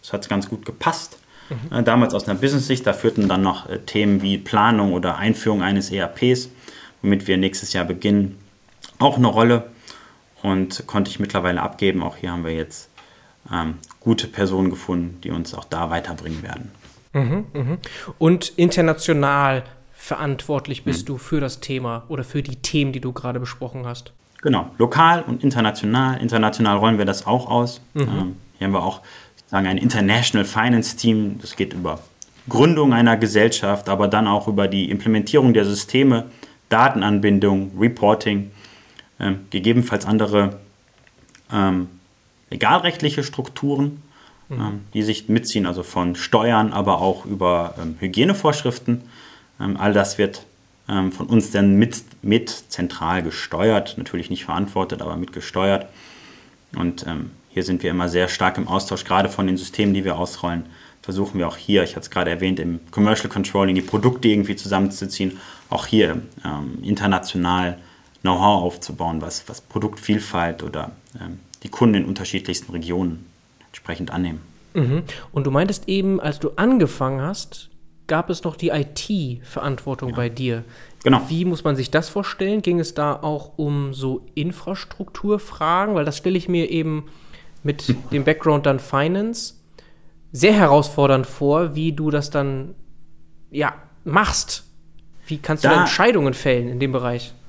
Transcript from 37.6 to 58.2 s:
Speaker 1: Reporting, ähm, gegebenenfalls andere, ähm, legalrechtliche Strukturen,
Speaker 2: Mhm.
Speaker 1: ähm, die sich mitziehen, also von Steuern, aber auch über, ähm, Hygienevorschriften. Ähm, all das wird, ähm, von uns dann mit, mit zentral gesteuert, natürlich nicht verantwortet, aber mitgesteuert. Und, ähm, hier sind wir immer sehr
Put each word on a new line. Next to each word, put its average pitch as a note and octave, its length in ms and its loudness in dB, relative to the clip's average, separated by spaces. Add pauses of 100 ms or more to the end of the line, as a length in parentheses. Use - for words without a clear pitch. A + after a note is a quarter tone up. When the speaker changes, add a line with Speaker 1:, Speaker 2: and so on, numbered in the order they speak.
Speaker 1:
Reporting, G#2 720 2 (680)
ähm, G2 300 -2
gegebenenfalls A2 560 2
andere, G2+ 540 2 (920)
ähm, F#2 360 0 (640)
legalrechtliche D3+ 720 0
Strukturen, C#3+ 800 -4 (480)
Speaker 2:
Mhm. C3 100 -8
Speaker 1:
ähm, G#2 220 -6 (120)
die G#2+ 80 0
sich G#2+ 280 -2
mitziehen, G#2+ 360 2
also F2 160 -4
von F2+ 340 -2
Steuern, A2 580 2
aber G2 280 2
auch F#2 240 0
über, F2 560 0
ähm, E2 180 -6
Hygienevorschriften. B2 1000 0 (580)
Ähm, G2+ 180 -4
all G2+ 160 2
das G2+ 240 2
wird, G2+ 280 -2 (420)
ähm, F#2+ 240 0
von - 160 -8
uns A2+ 220 4
dann G2 280 6
mit, A2+ 260 2 (180)
mit G#2+ 280 2
zentral F2 720 -4
gesteuert, F#2+ 760 -2
natürlich - 320 -8
nicht F#2 160 -6
verantwortet, F2+ 560 -4
aber D#2 140 -6
mitgesteuert. F#2 720 -2 (880)
Und, F2 320 -4
ähm, D#2+ 240 -8 (180)
hier F#2 140 -4
sind F#2 180 -2
wir F2+ 80 -2
immer F2 200 0
sehr F2 180 2